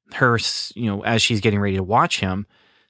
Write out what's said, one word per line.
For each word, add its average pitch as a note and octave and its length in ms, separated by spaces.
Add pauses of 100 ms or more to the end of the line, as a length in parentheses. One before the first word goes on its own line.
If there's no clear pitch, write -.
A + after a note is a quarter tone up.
(140)
her, A#2+ 200
s-, - 420
you A2 140
know, G2+ 140
as A2+ 180
she's G#2+ 180
getting G2+ 180
ready G2+ 180
to F#2+ 60
watch A#2 380
him, G2 260 (440)